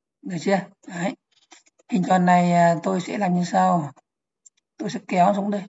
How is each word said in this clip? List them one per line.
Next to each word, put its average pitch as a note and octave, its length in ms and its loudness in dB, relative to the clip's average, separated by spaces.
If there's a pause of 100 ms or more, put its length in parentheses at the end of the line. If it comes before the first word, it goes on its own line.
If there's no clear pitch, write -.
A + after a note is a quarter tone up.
(220)
Được F#3 200 -10
chưa? G3 180 0 (280)
Đấy. F3+ 280 -8 (760)
Hình F#3 180 0
tròn F#3 180 2
này, F3+ 280 4
à, E3+ 300 4
tôi F#3+ 180 -2
sẽ - 160 -8
làm F#3+ 180 0
như F3+ 80 -2
sau. F3 480 0 (840)
Tôi - 120 -8
sẽ B3+ 180 -8
kéo F#3+ 280 2
xuống G3+ 160 -4
đây. G3+ 180 -6